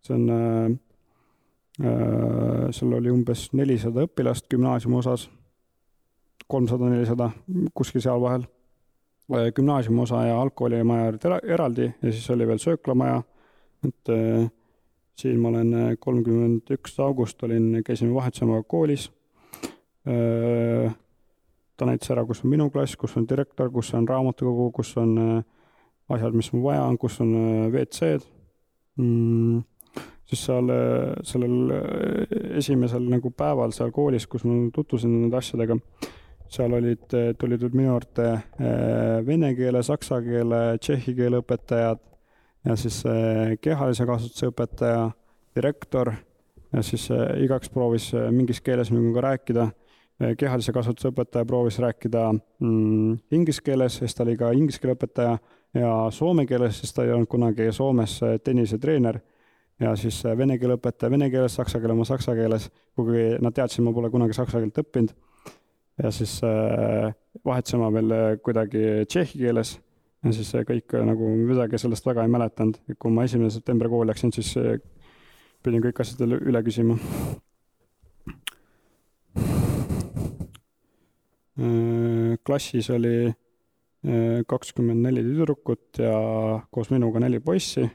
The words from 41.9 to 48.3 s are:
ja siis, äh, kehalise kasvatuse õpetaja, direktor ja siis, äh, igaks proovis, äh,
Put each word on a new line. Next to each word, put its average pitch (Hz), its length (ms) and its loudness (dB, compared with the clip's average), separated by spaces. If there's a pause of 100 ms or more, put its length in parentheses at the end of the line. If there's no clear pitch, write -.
ja 120 120 2
siis, 110 320 -6
äh, 113 520 0
kehalise 135 440 0
kasvatuse 120 480 -4
õpetaja, 117 560 -2 (460)
direktor 127 580 -2 (560)
ja 123 160 -2
siis, - 260 -6
äh, 139 320 0
igaks 131 300 -2
proovis, 117 400 0
äh, 117 180 -2